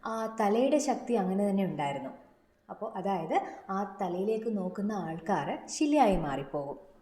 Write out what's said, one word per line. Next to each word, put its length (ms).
ആ 340
തലയുടെ 380
ശക്തി 360
അങ്ങനെ 360
തന്നെ 140
ഉണ്ടായിരുന്നു. 460
അപ്പോൾ 280
അതായത് 420
ആ 320
തലയിലേക്ക് 540
നോക്കുന്ന 360
ആൾക്കാർ 720
ശിലയായി 500
മാറിപ്പോകും. 720